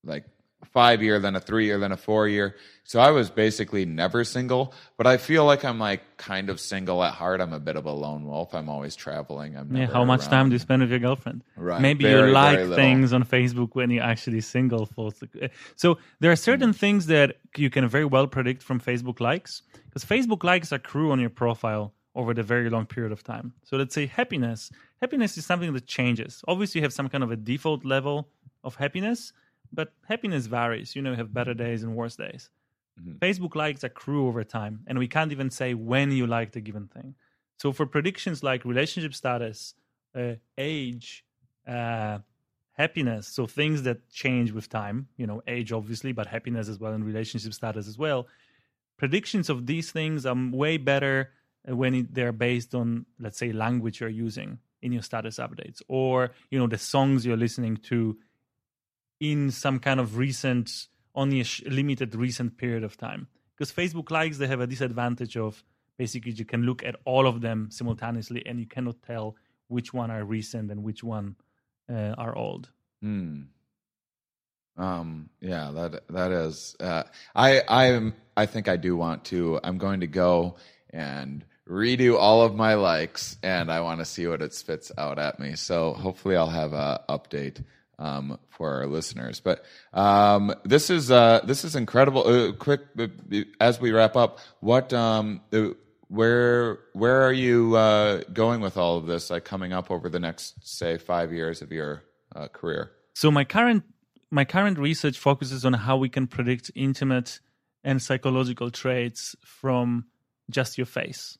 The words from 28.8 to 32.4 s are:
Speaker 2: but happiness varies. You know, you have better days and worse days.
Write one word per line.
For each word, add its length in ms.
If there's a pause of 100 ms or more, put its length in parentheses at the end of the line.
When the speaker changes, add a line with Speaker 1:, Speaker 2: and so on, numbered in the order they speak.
Speaker 2:
but 180 (160)
happiness 380
varies. 500
You 60
know, 100
you 60
have 160
better 200
days 300
and 100
worse 220
days. 340 (480)